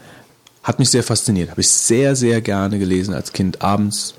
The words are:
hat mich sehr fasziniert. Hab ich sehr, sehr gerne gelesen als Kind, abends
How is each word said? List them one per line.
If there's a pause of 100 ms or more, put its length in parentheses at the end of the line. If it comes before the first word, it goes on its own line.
(640)
hat
mich
sehr
fasziniert.
Hab
ich
sehr,
sehr
gerne
gelesen
als
Kind,
abends